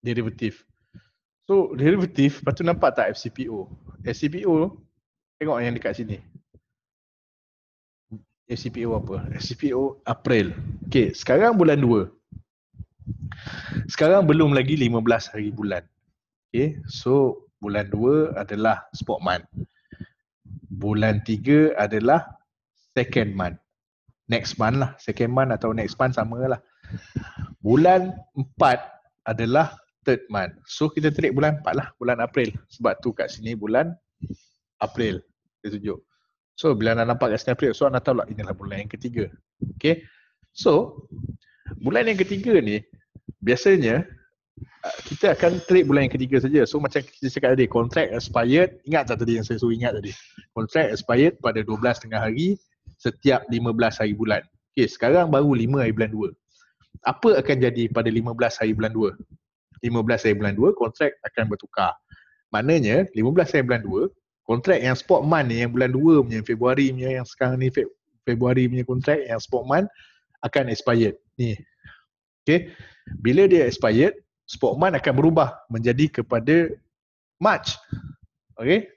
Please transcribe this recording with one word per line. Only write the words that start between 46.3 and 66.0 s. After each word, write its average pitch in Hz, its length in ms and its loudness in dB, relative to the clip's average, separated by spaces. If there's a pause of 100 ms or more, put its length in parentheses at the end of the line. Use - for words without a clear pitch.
saja. 135 320 4
So 147 80 -2
macam 143 240 -2
kita - 320 -10
cakap 131 240 2
tadi, 123 80 4
contract 117 480 0
expired, 123 720 2
ingat 143 240 0
tak 117 160 -2
tadi 113 160 0
yang 107 40 -8
saya 113 120 -4
suruh 117 160 0
ingat 117 240 -2
tadi? 98 160 -10 (400)
Contract 113 400 0
expired 131 480 2
pada 110 240 -2
dua 107 160 -4
belas 120 160 0
tengah 110 240 -6
hari 143 320 -2 (480)
setiap 127 480 0
lima 117 240 -2
belas 113 240 0
hari 107 160 -2
bulan. 104 320 -2 (320)
Okey, 120 80 4
sekarang 156 480 2
baru 143 160 4
lima 127 320 2
hari 113 80 0
bulan 110 240 -2
dua. 104 160 -4 (720)
Apa 180 340 4
akan 135 220 0
jadi 120 320 0
pada 117 160 0
lima 117 240 -2
belas 117 240 -2
hari 110 160 -2
bulan 110 180 -2
dua? 110 200 0 (760)
Lima 117 160 0
belas 113 240 0
hari 107 100 4
bulan 101 220 -2
dua, 143 160 4
kontrak 139 500 -2
akan 110 300 -4
bertukar. 95 400 -4 (580)
Maknanya, 127 640 2
lima 113 180 2
belas 170 220 2
hari 131 160 2
bulan 117 160 0
dua, 98 180 -2 (460)
kontrak 127 320 2
yang 127 160 0
spot 170 260 2
month 147 300 2
ni, 117 80 -2
yang 120 100 -2
bulan 127 220 0
dua 147 320 6